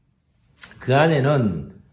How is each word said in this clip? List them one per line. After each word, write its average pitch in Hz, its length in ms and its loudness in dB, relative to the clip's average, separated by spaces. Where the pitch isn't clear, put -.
그 127 140 -2
안에는, 135 800 0